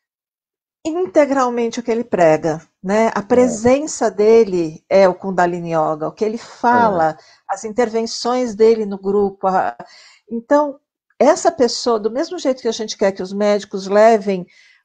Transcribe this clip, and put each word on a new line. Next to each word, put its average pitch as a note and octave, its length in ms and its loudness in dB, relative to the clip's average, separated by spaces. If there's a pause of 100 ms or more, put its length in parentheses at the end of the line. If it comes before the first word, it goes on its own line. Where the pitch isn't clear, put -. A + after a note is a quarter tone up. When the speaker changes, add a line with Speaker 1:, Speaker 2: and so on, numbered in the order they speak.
(840)
Speaker 1:
integralmente C4 960 -2
o - 20 -8
que A#3+ 80 -6
ele A#3 140 -2
prega, D#3+ 560 0 (220)
né? G#3+ 320 0
A G3+ 60 -4
Speaker 2:
É. - 20 -6
Speaker 1:
presença B3 880 0
dele F#3+ 800 2
é F#3+ 200 6
o F3+ 60 0
Kundalini F3+ 580 -4
Yoga, D#3 360 -2
o D#3 40 -12
que - 120 -6
ele A3 120 -4
fala, A3+ 720 0
Speaker 2:
É. D#3 60 -10 (320)
Speaker 1:
as G3 160 -8
intervenções A3+ 880 -4
dele A3 300 4
no G3 140 -8
grupo. G3 480 -2
A... C#3 300 0 (540)
Então, C#4 480 0 (400)
essa D#4+ 320 2
pessoa, A#3+ 480 -2
do G#3+ 120 -4
mesmo E4 280 -6
jeito C4 220 -4
que A#3+ 80 -6
a A3+ 40 -4
gente G#3+ 260 -8
quer G3 140 0
que G3 100 -8
os F#3 100 -10
médicos G3+ 540 -2
levem G3+ 600 2 (380)